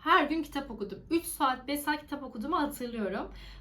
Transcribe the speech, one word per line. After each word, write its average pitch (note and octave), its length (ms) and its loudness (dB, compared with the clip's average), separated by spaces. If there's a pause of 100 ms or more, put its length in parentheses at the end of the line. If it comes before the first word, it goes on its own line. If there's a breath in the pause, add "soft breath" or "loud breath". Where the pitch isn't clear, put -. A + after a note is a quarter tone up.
Her D#4+ 200 8
gün D#4 180 2
kitap C#4 280 -6
okudum. G3 280 -6 (120)
Üç E4 140 2
saat, B3+ 440 2
beş C#4+ 120 0
saat D4+ 200 0
kitap C#4+ 220 -8
okuduğumu C#4 380 0
hatırlıyorum. A#3 680 -2 (320 loud breath)